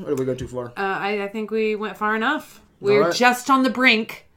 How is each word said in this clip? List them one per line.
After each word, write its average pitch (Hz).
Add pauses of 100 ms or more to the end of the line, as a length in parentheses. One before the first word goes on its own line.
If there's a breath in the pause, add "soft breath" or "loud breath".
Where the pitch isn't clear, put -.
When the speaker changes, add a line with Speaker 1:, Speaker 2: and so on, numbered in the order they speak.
Speaker 1:
or 143
did 139
we 131
go 127
too 127
far? 123
Speaker 2:
Uh, -
I, 196
I 202
think 214
we 220
went 202
far 214
enough. 254 (200)
We're -
Speaker 1:
All 165
right. 165
Speaker 2:
just 240
on 262
the 254
brink. 226